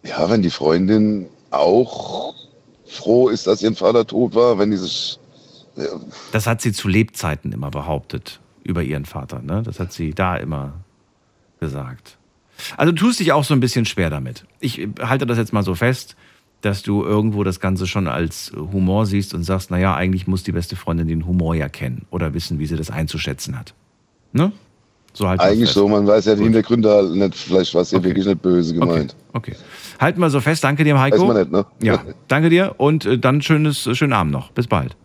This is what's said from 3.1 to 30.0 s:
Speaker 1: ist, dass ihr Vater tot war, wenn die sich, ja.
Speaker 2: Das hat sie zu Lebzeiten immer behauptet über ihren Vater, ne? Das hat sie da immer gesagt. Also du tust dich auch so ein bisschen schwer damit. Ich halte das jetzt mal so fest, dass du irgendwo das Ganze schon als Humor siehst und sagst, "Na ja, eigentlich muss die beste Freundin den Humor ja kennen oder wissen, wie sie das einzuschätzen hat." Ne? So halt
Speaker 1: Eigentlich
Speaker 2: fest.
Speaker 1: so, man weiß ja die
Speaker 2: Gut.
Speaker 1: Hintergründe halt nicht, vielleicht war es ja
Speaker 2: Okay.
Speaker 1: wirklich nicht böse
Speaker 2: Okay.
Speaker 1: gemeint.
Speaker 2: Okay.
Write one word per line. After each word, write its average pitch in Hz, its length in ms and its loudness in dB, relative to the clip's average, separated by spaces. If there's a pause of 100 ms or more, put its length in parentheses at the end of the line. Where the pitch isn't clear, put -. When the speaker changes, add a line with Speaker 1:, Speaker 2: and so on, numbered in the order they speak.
Speaker 1:
ist, 107 200 -2
dass 104 140 2
ihr 110 120 2
Vater 110 320 2
tot 110 300 -2
war, 120 200 4
wenn 101 140 2
die 104 60 0
sich, - 420 -8 (580)
ja. 73 100 -8 (440)
Speaker 2:
Das 107 160 -2
hat 117 140 -2
sie 110 120 0
zu - 140 -6
Lebzeiten 92 640 0
immer 65 220 -8
behauptet 73 680 -8 (240)
über 85 220 -4
ihren 71 200 -4
Vater, 67 380 -12
ne? 87 220 -4
Das - 160 -10
hat 87 120 -6
sie 78 220 -6
da 90 220 -2
immer 71 380 -8 (840)
gesagt. 69 600 -12 (580)
Also 160 160 2
du 160 140 -2
tust 247 120 0
dich 165 140 0
auch 147 100 2
so 147 100 -2
ein 139 60 4
bisschen 123 260 0
schwer 87 260 -2
damit. 65 360 -10 (140)
Ich 117 280 -6 (120)
halte 131 260 -2
das 117 120 0
jetzt 110 140 -2
mal 104 120 0
so 95 100 -2
fest, 123 400 -2 (460)
dass 98 220 -2
du 101 220 0
irgendwo 107 400 0
das 92 160 -2
Ganze 95 260 -2
schon 92 220 -2
als 80 480 -6
Humor 95 500 0
siehst 98 260 -2
und 87 120 -4
sagst, 95 260 -4
"Na 90 80 -2
ja, 92 160 2
eigentlich 92 320 -2
muss 92 160 -2
die - 80 -6
beste 87 240 -4
Freundin 82 320 -4
den 80 180 -2
Humor 85 300 0
ja 73 140 -2
kennen 65 420 -8
oder 82 240 -4
wissen, 82 240 -6
wie 76 80 -4
sie 78 80 -4
das 76 160 -6
einzuschätzen 76 680 -6
hat." - 180 -14 (580)
Ne? 170 180 2 (640)
So 98 160 -2
halt 92 120 2
Speaker 1:
Eigentlich 104 300 4
Speaker 2:
fest. - 40 -2
Speaker 1:
so, 101 120 6
man 104 180 4
weiß 104 200 6
ja 107 80 4
die 104 60 4
Speaker 2:
Gut. 104 80 2
Speaker 1:
Hintergründe 110 440 4
halt 98 220 6
nicht, 95 240 0
vielleicht 90 380 0
war 87 80 4
es 85 100 -2
ja 95 60 2
Speaker 2:
Okay. 90 100 2
Speaker 1:
wirklich 95 180 0
nicht 92 160 0
böse 87 320 2
Speaker 2:
Okay. 85 60 0
Speaker 1:
gemeint. 80 340 0 (200)
Speaker 2:
Okay. - 200 -6 (460)